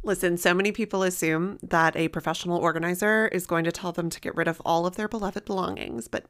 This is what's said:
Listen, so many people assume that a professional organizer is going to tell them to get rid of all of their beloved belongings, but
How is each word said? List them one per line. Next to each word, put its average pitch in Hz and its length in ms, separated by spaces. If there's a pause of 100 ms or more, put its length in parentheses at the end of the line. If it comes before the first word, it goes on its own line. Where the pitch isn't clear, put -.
Listen, 180 300
so 175 160
many 196 180
people 196 320
assume 175 580
that 165 360
a 160 100
professional 170 520
organizer 180 680
is 175 180
going 165 200
to 170 80
tell 180 180
them 170 180
to - 120
get - 160
rid 165 100
of 165 160
all 170 220
of 180 100
their 214 140
beloved 208 340
belongings, - 640
but - 220